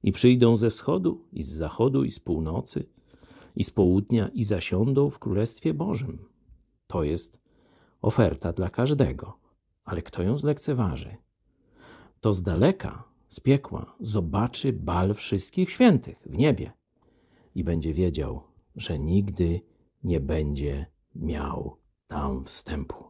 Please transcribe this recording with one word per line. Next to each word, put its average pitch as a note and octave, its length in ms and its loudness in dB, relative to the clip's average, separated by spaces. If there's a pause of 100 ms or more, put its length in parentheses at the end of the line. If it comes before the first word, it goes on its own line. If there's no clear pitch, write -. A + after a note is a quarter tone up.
I G2+ 80 2
przyjdą B2 460 8
ze A2+ 120 4
wschodu, E3+ 640 -2
i - 120 -8
z C2 60 -8
zachodu, A2+ 540 0
i - 80 -2
z - 80 -14
północy, D#2+ 680 -4 (680)
i - 80 -2
z - 80 -4
południa, G2+ 560 4
i C#3 160 -2
zasiądą A2 680 0
w - 100 -12
Królestwie A2+ 540 -2
Bożym. D#3+ 520 -6 (640)
To F2 160 -2
jest - 380 -4 (600)
oferta F2 520 2
dla F#2 160 -2
każdego. C3 680 0 (480)
Ale - 160 -6
kto - 220 -8
ją A2+ 140 0
zlekceważy, C#3 800 -2 (1040)
to G#2+ 120 4
z F#2 80 -2
daleka, G2 640 0 (240)
z - 120 -14
piekła, B2+ 600 0
zobaczy G#2+ 760 -2
bal F2+ 400 0
wszystkich - 580 -2
świętych - 540 4
w - 120 -8
niebie B2 340 2 (840)
i - 80 -4
będzie E2 300 -2
wiedział, D#2 500 -2 (320)
że D#2+ 240 -6
nigdy F2 640 0 (420)
nie E2 160 0
będzie C#2+ 680 -2 (300)
miał - 640 -6 (300)
tam C2+ 380 -6
wstępu. - 500 -8 (140)